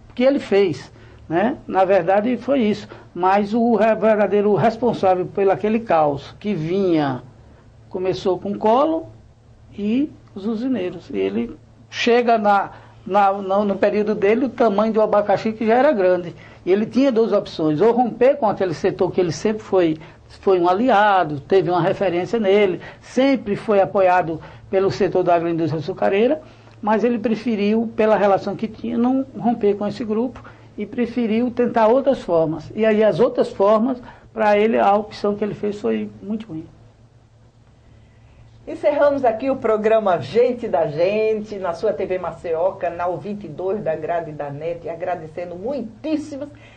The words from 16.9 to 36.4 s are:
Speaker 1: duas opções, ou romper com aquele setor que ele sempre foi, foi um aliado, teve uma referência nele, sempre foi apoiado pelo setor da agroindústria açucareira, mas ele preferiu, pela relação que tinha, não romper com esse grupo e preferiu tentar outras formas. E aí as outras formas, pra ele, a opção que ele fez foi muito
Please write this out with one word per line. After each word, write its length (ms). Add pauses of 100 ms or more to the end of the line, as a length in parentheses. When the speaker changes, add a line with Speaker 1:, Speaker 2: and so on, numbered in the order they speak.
Speaker 1:
duas 200
opções, 500
ou 100
romper 460
com 100
aquele 280
setor 360
que 80
ele 120
sempre 320
foi, 340 (440)
foi 180
um 100
aliado, 680
teve 320
uma 100
referência 580
nele, 400 (220)
sempre 540
foi 260
apoiado 580 (300)
pelo 220
setor 320
da 100
agroindústria 460
açucareira, 600 (380)
mas 240
ele 140
preferiu, 800
pela 200
relação 400
que 120
tinha, 300
não 280 (120)
romper 380
com 120
esse 180
grupo 380 (340)
e 80
preferiu 640
tentar 380
outras 340
formas. 540
E 100
aí 180
as 160
outras 300
formas, 500 (320)
pra 260
ele, 200
a 160
opção 400
que 100
ele 120
fez 260
foi 280 (120)
muito 260